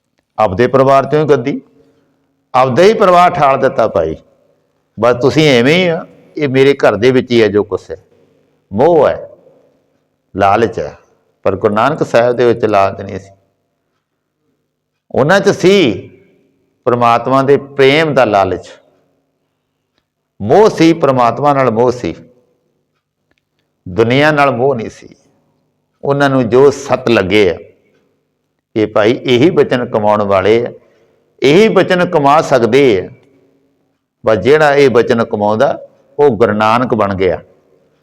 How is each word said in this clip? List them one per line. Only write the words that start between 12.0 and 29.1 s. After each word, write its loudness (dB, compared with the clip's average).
ਸਾਹਿਬ 0
ਦੇ 0
ਵਿੱਚ 0
ਲਾਲਚ -2
ਨਹੀਂ -14
ਸੀ, -20
ਉਹਨਾਂ 0
'ਚ -2
ਸੀ 0
ਪ੍ਰਮਾਤਮਾ 0
ਦੇ 2
ਪ੍ਰੇਮ 0
ਦਾ 2
ਲਾਲਚ, -2
ਮੋਹ 2
ਸੀ, 2
ਪ੍ਰਮਾਤਮਾ 0
ਨਾਲ 0
ਮੋਹ 0
ਸੀ, -8
ਦੁਨੀਆ 0
ਨਾਲ 0
ਮੋਹ -2
ਨਹੀਂ -10
ਸੀ। -20
ਉਹਨਾਂ 0
ਨੂੰ -2
ਜੋ 4
ਸਤ -6
ਲੱਗੇ 0
ਆ, -6
ਇਹ -2
ਭਾਈ 0